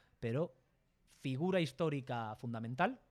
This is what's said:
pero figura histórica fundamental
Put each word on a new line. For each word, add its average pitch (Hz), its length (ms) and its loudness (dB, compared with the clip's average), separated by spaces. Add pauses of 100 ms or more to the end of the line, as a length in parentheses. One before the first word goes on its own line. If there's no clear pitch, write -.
(200)
pero 127 340 0 (680)
figura 165 400 2
histórica 127 760 -2
fundamental 127 640 0 (100)